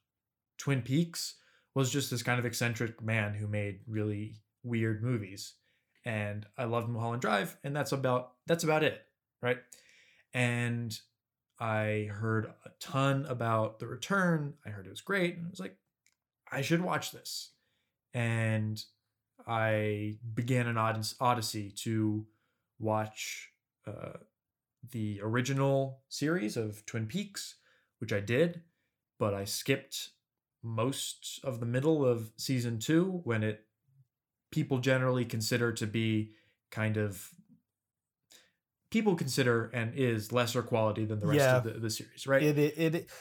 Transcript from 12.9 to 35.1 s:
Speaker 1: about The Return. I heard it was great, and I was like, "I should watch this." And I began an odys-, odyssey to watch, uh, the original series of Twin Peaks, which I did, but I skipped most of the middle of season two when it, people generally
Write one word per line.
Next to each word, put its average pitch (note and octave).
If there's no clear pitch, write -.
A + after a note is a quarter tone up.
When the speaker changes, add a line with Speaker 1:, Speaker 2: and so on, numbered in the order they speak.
Speaker 1:
about A#2
The A#2+
Return. D#3
I G#2+
heard G2+
it F#2+
was G2+
great, F#3+
and E2+
I F3
was -
like, F#3+
"I C3+
should E3
watch D#3+
this." -
And A2
I G#2+
began A#2+
an A#2
odys-, A2
odyssey A2
to G#2+
watch, G#2+
uh, -
the G#2+
original C3+
series F3+
of G#2+
Twin A2+
Peaks, G3
which A2
I G#2
did, C3
but G#2
I G2
skipped -
most A#2
of B2+
the A#2+
middle C#3
of A#2
season A#2+
two F3
when A2+
it, G#2+
people D#3
generally B2+